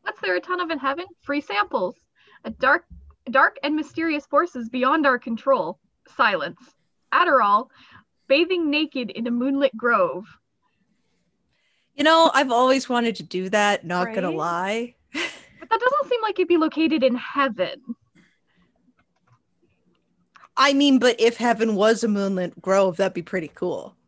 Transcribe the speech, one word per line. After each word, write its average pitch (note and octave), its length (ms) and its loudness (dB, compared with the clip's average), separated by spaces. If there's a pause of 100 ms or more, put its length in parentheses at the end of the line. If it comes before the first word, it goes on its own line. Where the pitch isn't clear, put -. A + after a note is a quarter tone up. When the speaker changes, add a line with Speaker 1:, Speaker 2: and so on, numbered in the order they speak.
Speaker 1:
What's - 180 -12
there F#4 160 -2
a F4+ 40 -2
ton F4+ 200 -6
of E4 100 -6
in D#4 80 -4
heaven? C#4 280 -4 (160)
Free C#4+ 180 -4
samples. G4+ 540 -4 (500)
A A3+ 60 -10
dark, C#4 340 0 (460)
dark C4+ 320 2
and D4+ 140 -2
mysterious D#4 500 -4
forces C#4+ 420 -2
beyond C4 380 0
our B3 120 2
control. A3+ 600 -2 (380)
Silence. F3 440 -2 (520)
Adderall. B3+ 560 2 (600)
Bathing E4 420 2
naked D4 400 -2
in A#3 160 -8
a A#3 40 -4
moonlit C4+ 460 0
grove. G3+ 500 0 (1700)
Speaker 2:
You C#4+ 100 -2
know, D#4+ 280 6
I've C4+ 180 2
always B3+ 380 2
wanted A#3 280 -2
to F3 60 -14
do F#3 280 -8
that, G#3 340 0
not F3+ 300 -4
gonna F#3 140 -2
Speaker 3:
Right? D#3+ 80 -4
Speaker 2:
lie. F#3 580 -4 (180)
Speaker 1:
But - 580 -10
that A4+ 100 0
doesn't C#5 280 0
seem A#4 140 -2
like G#4+ 160 -4
it'd F4 100 0
be F4 80 4
located D#4 480 0
in A#3+ 100 2
heaven. A3+ 680 -4 (2750)
Speaker 2:
I C#4 160 4
mean, C#4 260 4
but A#3+ 220 2
if A#3 160 2
heaven A3+ 380 0
was G#3+ 280 2
a A#3 60 0
moonlit G3 520 -2
grove, F#3+ 360 2
that'd F#3+ 180 -2
be F3 80 -6
pretty E3 320 -6
cool. E3+ 400 -8 (140)